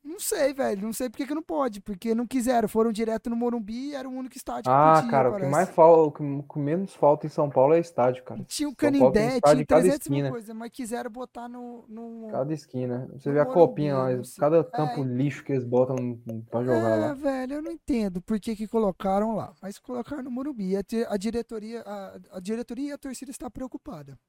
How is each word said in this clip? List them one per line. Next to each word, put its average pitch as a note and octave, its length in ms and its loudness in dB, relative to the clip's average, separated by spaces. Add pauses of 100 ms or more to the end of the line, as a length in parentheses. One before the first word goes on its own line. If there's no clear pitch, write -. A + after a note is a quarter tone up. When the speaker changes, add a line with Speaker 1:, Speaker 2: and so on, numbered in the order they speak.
Speaker 1:
Não E4 160 -12
sei, D4 340 0
velho. A3+ 300 -2
Não A3 100 -4
sei B3+ 160 -4
por - 80 -14
que C#4+ 100 -4
que D4 80 -4
não D#4+ 80 -4
pode. C4 380 -2
Porque A3 340 -4
não A#3+ 100 -2
quiseram. A#3+ 420 0
Foram A3+ 240 2
direto A3 380 -4
no A#3 60 -2
Morumbi A#3+ 540 -4
e D4 60 -10
era C4 140 -10
o - 20 -10
único B3+ 260 -10
estádio A#3+ 260 -8
que B2+ 60 0
Speaker 2:
Ah, D3+ 260 8
Speaker 1:
podia, D#3 160 4
Speaker 2:
cara, C3 180 4
o G#2+ 40 0
que G2+ 80 -4
Speaker 1:
parece. C#3 100 0
Speaker 2:
mais F3 180 2
fal-, E3 380 8
o C#3+ 40 -2
que, D3+ 120 -8
o C#3+ 200 -4
que D3 160 -10
menos E3 360 -2
falta D3 300 4
em D3 40 -6
São D3 220 0
Paulo C#3 240 6
é E3+ 40 4
estádio, B2+ 440 0
cara. A2+ 240 -12
Speaker 1:
Tinha D4 200 -4
o C#4+ 40 -6
Speaker 2:
São A#3+ 40 -16 (160)
Paulo C4+ 220 6
tem G#3 80 4
Speaker 1:
Canindé, C4 140 0
Speaker 2:
estádio B3 60 0
Speaker 1:
tinha D4 200 6
Speaker 2:
em - 40 -2
cada C4 160 6
Speaker 1:
trezentos - 260 2
mil - 100 0
Speaker 2:
esquina. C4+ 140 0
Speaker 1:
coisa, A3+ 240 -10
mas A3+ 160 -12
quiseram A#3+ 400 -8
botar A#3+ 380 -12
no, A#3+ 380 -16
no, A3+ 440 -14
Speaker 2:
Cada C#3+ 220 -4
esquina. B2+ 600 -8
Você - 160 -6
Speaker 1:
no C#3+ 60 0
Speaker 2:
vê D3 60 4
a D3 40 4
Speaker 1:
Morumbi, B3+ 220 2
Speaker 2:
copinha D3 300 -2
lá, C3 180 0
Speaker 1:
não B2 80 -6
sei. - 160 -16
Speaker 2:
cada D3+ 200 4
Speaker 1:
É, D3+ 40 2
Speaker 2:
campo D3 380 -4
Speaker 1:
en-, B2+ 160 -4
Speaker 2:
lixo C#3 260 -2
que - 80 -6
eles C3 140 0
botam B2 540 0 (300)
pra A#2+ 140 -2
jogar B2 140 2 (120)
Speaker 1:
é, A2 60 4
Speaker 2:
lá. G#2+ 180 -2
Speaker 1:
velho, C4+ 400 -4
eu D4+ 80 -8
não E4 100 -10
entendo G#3+ 500 -2
por A3 180 -4
que A3 160 -6
que G#3+ 120 -8
colocaram G#3 680 0
lá. - 260 -8
Mas G3 160 -14
colocaram B3+ 460 -10
no C4+ 80 -10
Morumbi. A#3+ 460 -4
A G3+ 40 -4
di-, A3+ 260 -4
a G#3 100 -4
diretoria, A3+ 640 -6
a, G3 380 -14 (140)
a F#3 60 -12
diretoria A#3+ 500 -6
e - 20 -8
a C#4 60 -10
torcida C4+ 320 -12
está B3+ 220 -12
preocupada. F3 680 -14 (120)